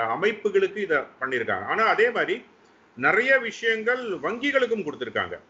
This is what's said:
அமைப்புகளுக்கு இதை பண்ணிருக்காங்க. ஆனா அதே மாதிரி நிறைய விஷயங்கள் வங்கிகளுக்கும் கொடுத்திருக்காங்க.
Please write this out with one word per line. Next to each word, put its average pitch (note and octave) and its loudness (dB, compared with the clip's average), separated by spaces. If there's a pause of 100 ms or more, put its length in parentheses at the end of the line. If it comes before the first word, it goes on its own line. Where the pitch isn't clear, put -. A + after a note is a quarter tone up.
அமைப்புகளுக்கு F#3+ 0
இதை E3 0 (200)
பண்ணிருக்காங்க. A2 -2
ஆனா E3+ 0
அதே G#3+ 4
மாதிரி F3+ -2 (640)
நிறைய F#3 4
விஷயங்கள் A#3 -2 (180)
வங்கிகளுக்கும் A#3 0
கொடுத்திருக்காங்க. A2+ -4 (140)